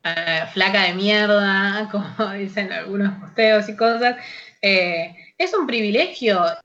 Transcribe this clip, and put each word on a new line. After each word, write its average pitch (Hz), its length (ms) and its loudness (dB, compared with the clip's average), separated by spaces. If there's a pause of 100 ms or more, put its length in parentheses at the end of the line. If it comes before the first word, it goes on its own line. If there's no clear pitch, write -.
eh, 165 400 -2 (100)
"flaca 190 300 2
de 175 100 0
mierda", 202 960 2
<laughs> - 20 -10
como 202 420 -4
dicen 196 400 -6
algunos 196 460 -2
posteos 220 500 2
y 214 60 -10
cosas, 233 400 2 (480)
eh, 175 520 0 (220)
es 359 160 -2
un 339 140 0
privilegio. 220 760 0 (220)